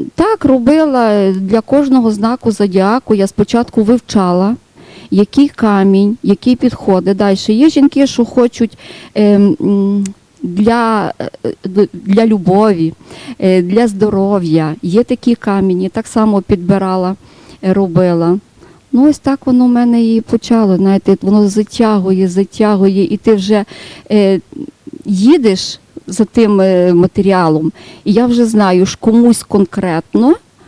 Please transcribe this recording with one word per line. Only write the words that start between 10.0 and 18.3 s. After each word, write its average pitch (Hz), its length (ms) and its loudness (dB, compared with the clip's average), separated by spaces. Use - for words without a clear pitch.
для, 214 760 -2
е, - 100 -8
е, - 80 -6
д-, 190 280 0
для 196 320 0
любові, 190 680 0
е, 185 220 2
для 202 260 0
здоров'я. 196 920 -2
Є 190 220 0
такі 240 320 -2
камені, 190 540 -2
так 220 180 -8
само 214 340 0
підбирала, 185 760 -2
е, 190 100 0
робила. 175 680 0